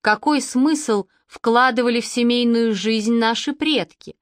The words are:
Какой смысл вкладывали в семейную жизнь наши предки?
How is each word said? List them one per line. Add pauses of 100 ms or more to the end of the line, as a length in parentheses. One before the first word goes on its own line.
Какой
смысл (200)
вкладывали
в
семейную
жизнь
наши
предки?